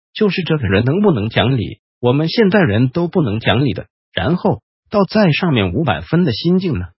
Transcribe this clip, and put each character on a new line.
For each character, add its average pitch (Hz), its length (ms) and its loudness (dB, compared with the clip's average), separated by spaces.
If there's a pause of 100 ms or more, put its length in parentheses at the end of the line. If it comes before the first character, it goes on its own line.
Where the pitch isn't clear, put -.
(120)
就 214 160 0
是 185 140 -2
这 160 160 -2
个 123 80 -4
人 95 180 2
能 147 160 0
不 208 120 4
能 107 160 -2
讲 110 280 0
理， - 220 -6 (220)
我 120 120 2
们 151 160 0
现 202 220 2
在 214 100 2
人 123 280 2
都 170 180 -2
不 170 160 0
能 110 160 -2
讲 113 260 0
理 123 80 -2
的。 - 140 -10 (260)
然 117 240 -2
后 - 260 -2 (280)
到 202 140 2
再 196 260 2
上 165 220 0
面 95 220 0
五 147 100 -2
百 90 160 -2
分 165 240 0
的 135 80 0
心 175 260 0
境 180 180 -2
呢， 87 100 -6 (140)